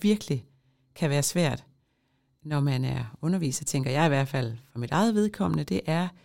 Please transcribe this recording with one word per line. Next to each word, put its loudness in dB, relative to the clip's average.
virkelig 2
kan 0
være 2
svært, 0
når -2
man 2
er -6
underviser, -2
tænker -2
jeg 2
i 4
hvert 2
fald -4
for -10
mit -4
eget 2
vedkommende, 0
det -2
er, 0